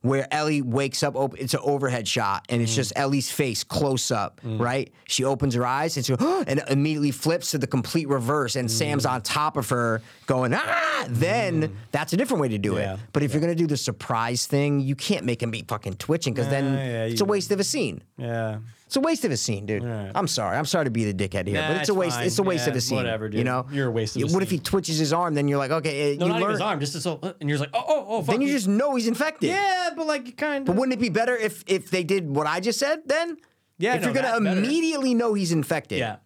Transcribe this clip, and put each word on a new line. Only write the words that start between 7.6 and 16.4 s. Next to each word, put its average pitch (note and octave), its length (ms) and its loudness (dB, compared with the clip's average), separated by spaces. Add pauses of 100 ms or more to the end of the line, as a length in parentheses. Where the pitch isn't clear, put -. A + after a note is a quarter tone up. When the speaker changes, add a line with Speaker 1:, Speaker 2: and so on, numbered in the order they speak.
Speaker 1:
complete C#3+ 400 0
reverse, C3+ 480 0
and B2 140 -2
Speaker 2:
Mm. - 20 -2
Speaker 1:
Sam's C#3+ 340 0
on B2+ 180 0
top D3+ 340 0
of B2 120 -2
her A#2 320 2 (240)
going, B2+ 280 2
"Ah!" D5+ 560 -2
Then F3 540 0
Speaker 2:
Mm. G2+ 80 -2 (200)
Speaker 1:
that's D3+ 220 -2
a F3 40 2
different B3 220 0
way C#3 80 2
to A2 100 0
do G2+ 180 0
Speaker 2:
Yeah. F#2+ 180 -2
Speaker 1:
it. G2 60 -8 (120)
But C#3+ 120 2
if C3 100 0
you're D3 80 2
Speaker 2:
Yeah. E3+ 60 2
Speaker 1:
gonna E3+ 80 0
do E3+ 120 2
the D3 80 0
surprise B2 680 -2
thing, C#3+ 340 2
you C3+ 160 0
can't D#3+ 300 -2
make A#2+ 180 0
him A#2 80 -2
be A#2+ 160 -8
fucking G2+ 280 -6
twitching, D3+ 380 -2
'cause A#2+ 120 0